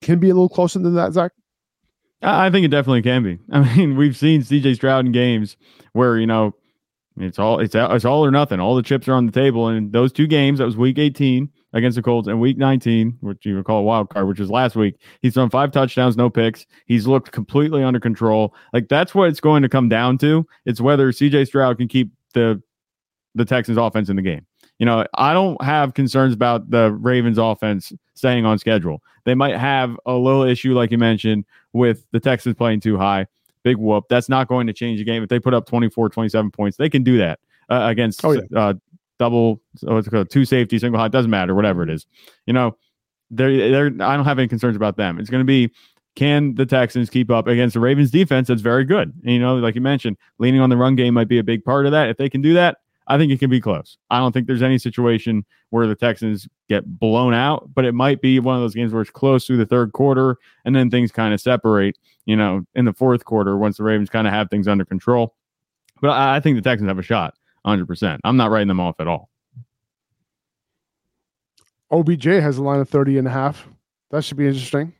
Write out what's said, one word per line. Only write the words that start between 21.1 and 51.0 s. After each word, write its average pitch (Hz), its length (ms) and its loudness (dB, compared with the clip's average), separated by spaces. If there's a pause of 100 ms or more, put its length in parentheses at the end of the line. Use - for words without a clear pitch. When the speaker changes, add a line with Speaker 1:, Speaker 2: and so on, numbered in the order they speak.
Speaker 2:
C 143 180 2
J 139 140 2
Stroud 127 340 0
can 123 80 -4
keep 123 240 0 (220)
the, 113 280 0 (760)
the 117 80 0
Texans 117 340 -2
offense 110 300 0
in 98 80 -2
the 98 60 -2
game. 85 220 -6 (340)
You 117 80 0
know, 113 280 2
I 139 180 2
don't 180 300 0
have 143 320 0
concerns 135 400 2
about 117 360 -2
the 113 220 4
Ravens 117 460 0
offense 107 540 -2 (220)
staying 123 300 0
on 110 140 2
schedule. 87 440 -2 (220)
They 123 100 2
might 131 220 0
have 127 480 -2
a 127 100 -4
little 131 280 2
issue, 127 320 0
like 117 160 2
you 117 80 0
mentioned, 110 460 0 (280)
with 117 380 0
the 117 100 -2
Texans 123 360 -2
playing 110 240 0
too 107 180 -2
high. 98 280 0 (360)
Big 123 140 2
whoop. 107 340 0
That's 123 180 0
not 131 200 0
going 123 180 -2
to 113 60 -6
change 117 260 -6
the 107 60 -6
game. 113 180 -4
If 101 60 -8
they 123 120 0
put 127 140 0
up 113 120 0
twenty-four, 117 440 -2
twenty-seven 110 400 -2
points, 104 260 -4
they 151 140 -2
can 135 120 0
do 127 160 2
that, 87 220 -2 (300)
uh, 113 180 0
against, 113 360 -2
Speaker 3:
Oh, 160 80 2
yeah. 127 100 0 (120)
Speaker 2:
uh, 104 200 0 (440)
double, 117 440 0 (200)
what's 110 240 -2
it 104 40 -12
called, 101 180 -2
two 139 160 2
safeties, 117 380 0
single 117 180 -2
high, 113 80 0
doesn't 117 220 0
matter, 95 240 0
whatever 98 280 0
it 80 60 -4
is. 78 160 -8 (420)
You 113 60 -2
know, 123 240 0 (540)
they're, 127 400 0
they're, 139 160 2 (180)
I 131 120 0
don't 139 100 0
have 143 120 0
any 131 100 0
concerns 117 280 -2
about 104 200 -2
them. 87 220 -4
It's 104 120 -8
gonna 131 140 0
be, 127 280 2 (420)
can 147 420 0
the 131 100 0
Texans 123 420 0
keep 123 220 -2
up 113 160 0
against 120 280 0
the 117 60 -2
Ravens 135 300 2
defense 135 380 2
that's 120 120 0
very 120 240 0
good? 165 300 -2 (100)
And, 120 80 -2
you 123 60 2
know, 127 180 0
like 117 200 -2
you 120 40 -6
mentioned, 127 380 -4 (200)
leaning 127 220 2
on 131 80 4
the 127 80 2
run 127 180 2
game 123 200 2